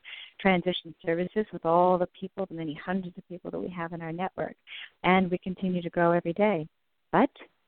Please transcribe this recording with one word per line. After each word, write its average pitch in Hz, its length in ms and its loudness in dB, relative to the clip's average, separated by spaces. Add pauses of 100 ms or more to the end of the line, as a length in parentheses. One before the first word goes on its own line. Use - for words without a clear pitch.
(380)
transition 180 560 0 (120)
services 180 480 0
with 170 100 -8
all 175 320 6
the 175 120 0
people, - 360 -10
the 170 100 -10
many 160 200 -6
hundreds 180 420 -6
of - 140 -18
people 175 200 -12
that 170 160 -8
we 185 40 -8
have 175 240 -8
in 175 80 -10
our 165 100 -8
network. 185 440 -6 (480)
And 185 260 4
we 180 80 0
continue 180 420 -2
to 170 160 -6
grow 170 160 6
every 170 220 0
day. 196 340 0 (440)
But 214 180 6 (380)